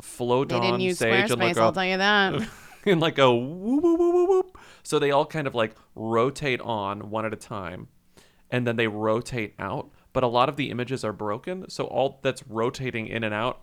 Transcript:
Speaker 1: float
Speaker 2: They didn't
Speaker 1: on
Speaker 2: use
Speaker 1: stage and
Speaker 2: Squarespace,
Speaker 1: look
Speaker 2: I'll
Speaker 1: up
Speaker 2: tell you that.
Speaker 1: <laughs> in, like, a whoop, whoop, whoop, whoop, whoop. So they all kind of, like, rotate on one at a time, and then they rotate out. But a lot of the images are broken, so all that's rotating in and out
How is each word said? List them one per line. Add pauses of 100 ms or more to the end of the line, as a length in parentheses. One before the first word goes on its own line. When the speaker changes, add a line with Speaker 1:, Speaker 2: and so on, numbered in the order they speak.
Speaker 1:
float
Speaker 2:
They
didn't
Speaker 1:
on
Speaker 2:
use
Speaker 1:
stage
and
Speaker 2:
Squarespace,
Speaker 1:
look
Speaker 2:
I'll
Speaker 1:
up
Speaker 2:
tell
you
that. (180)
Speaker 1:
<laughs>
in,
like,
a
whoop,
whoop,
whoop,
whoop,
whoop. (240)
So
they
all
kind
of,
like, (180)
rotate
on
one
at
a
time, (640)
and
then
they
rotate
out. (220)
But
a
lot
of
the
images
are
broken,
so
all
that's
rotating
in
and
out